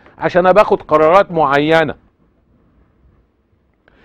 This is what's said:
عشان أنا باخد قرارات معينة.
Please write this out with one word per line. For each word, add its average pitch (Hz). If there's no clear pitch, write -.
عشان 175
أنا 185
باخد 202
قرارات 160
معينة. 151